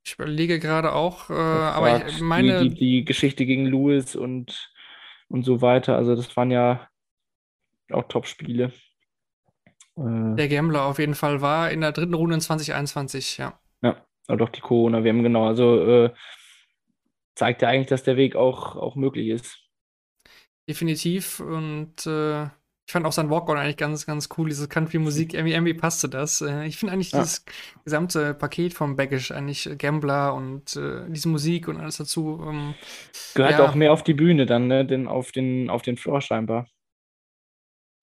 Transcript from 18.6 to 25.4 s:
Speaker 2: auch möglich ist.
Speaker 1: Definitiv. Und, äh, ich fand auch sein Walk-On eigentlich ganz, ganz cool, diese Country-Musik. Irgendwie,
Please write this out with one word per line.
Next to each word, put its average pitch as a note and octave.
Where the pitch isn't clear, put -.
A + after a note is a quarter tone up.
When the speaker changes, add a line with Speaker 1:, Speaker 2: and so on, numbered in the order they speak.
Speaker 2:
auch D3
möglich C3+
ist. -
Speaker 1:
Definitiv. E3
Und, D#3
äh, D3+
ich -
fand E3+
auch D#3
sein D#3
Walk-On D#3
eigentlich C#3+
ganz, D3+
ganz D3+
cool, D#3+
diese C#3+
Country-Musik. D#3+
Irgendwie, D#3+